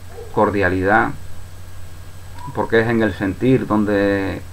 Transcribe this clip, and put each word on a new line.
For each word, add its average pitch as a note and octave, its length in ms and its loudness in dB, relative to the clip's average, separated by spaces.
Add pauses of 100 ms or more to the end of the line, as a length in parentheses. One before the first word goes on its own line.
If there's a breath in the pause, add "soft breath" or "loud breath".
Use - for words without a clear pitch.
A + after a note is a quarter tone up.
(360)
cordialidad, G2+ 760 4 (1400)
porque A2+ 280 2
es A2 60 2
en A#2 140 2
el G#2 140 2
sentir G#2+ 500 2
donde G2+ 880 0